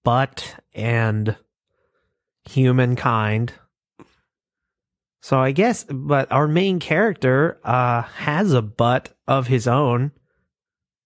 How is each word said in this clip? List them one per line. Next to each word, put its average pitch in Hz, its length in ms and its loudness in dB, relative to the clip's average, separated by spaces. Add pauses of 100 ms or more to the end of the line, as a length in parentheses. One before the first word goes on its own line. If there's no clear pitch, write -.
butt - 540 -2 (180)
and 110 600 -2 (1120)
humankind. 120 1040 0 (1700)
So 135 160 0
I 131 140 2
guess, 202 320 0
but 139 480 -4
our 147 160 2
main 180 320 0
character, 156 840 0
uh, 120 400 0
has 156 520 -2
a 120 80 4
butt 117 480 0 (180)
of 131 200 0
his 123 200 0
own, 127 440 0 (920)